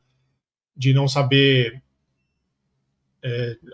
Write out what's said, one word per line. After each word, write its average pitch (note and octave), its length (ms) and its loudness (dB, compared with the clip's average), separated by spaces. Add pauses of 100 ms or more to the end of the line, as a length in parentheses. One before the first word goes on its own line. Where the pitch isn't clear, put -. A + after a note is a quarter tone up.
(760)
de C3 180 0
não C#3 140 2
saber, C3+ 720 0 (1400)
é, A#2+ 360 -6 (160)